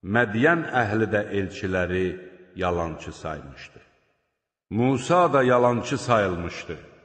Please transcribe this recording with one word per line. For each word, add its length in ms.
Mədiyən 640
əhli 400
də 120
elçiləri 680
yalançı 560
saymışdı. 720
Musa 600
da 100
yalançı 540
sayılmışdı. 800